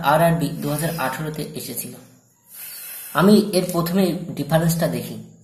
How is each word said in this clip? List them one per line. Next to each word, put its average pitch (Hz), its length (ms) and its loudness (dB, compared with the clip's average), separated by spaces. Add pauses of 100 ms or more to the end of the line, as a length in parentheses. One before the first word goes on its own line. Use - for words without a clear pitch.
আরআরবি 160 440 4
দু - 200 -6
হাজার 151 300 -2
আঠারোতে 151 440 -4 (120)
এসেছিল। 123 400 -10 (1200)
আমি 190 200 8 (180)
এর 180 200 0
প্রথমে 175 320 0 (260)
ডিফারেন্সটা 160 580 0
দেখি। 120 280 -6 (260)